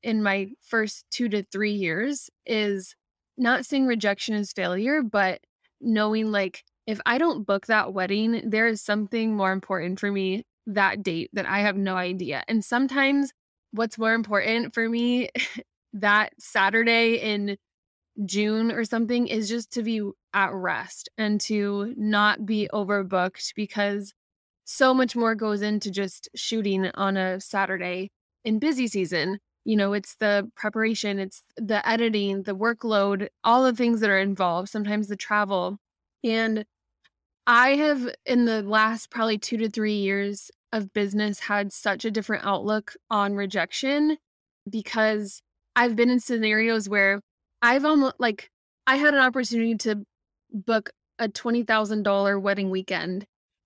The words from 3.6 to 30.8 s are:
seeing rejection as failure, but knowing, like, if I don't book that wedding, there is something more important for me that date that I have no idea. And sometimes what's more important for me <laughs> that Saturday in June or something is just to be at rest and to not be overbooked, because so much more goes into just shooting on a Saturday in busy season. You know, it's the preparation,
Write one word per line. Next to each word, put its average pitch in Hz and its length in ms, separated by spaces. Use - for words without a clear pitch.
seeing 269 220
rejection 214 480
as 208 160
failure, 202 500
but 202 380
knowing, 220 520
like, 196 320
if 214 200
I 247 120
don't 285 300
book 196 200
that 214 260
wedding, 208 560
there 220 180
is 220 140
something 214 540
more 190 180
important 185 460
for 202 120
me 196 320
that 202 340
date 165 320
that 202 140
I 196 120
have 202 160
no 190 200
idea. 180 520
And 220 160
sometimes 269 680
what's 220 260
more 220 160
important 226 600
for 226 140
me 240 420
<laughs> - 320
that 208 460
Saturday 226 760
in 208 420
June 214 460
or 226 140
something 233 420
is 220 220
just 233 240
to 240 100
be 220 180
at 196 200
rest 180 640
and 214 240
to 202 560
not 208 480
be 214 260
overbooked, 190 840
because 202 580
so 262 300
much 254 220
more 226 200
goes 208 260
into 208 300
just 190 440
shooting 202 580
on 196 240
a 185 240
Saturday 190 720
in 220 140
busy 262 280
season. 180 520
You 220 100
know, 202 180
it's 202 220
the 208 400
preparation, 214 640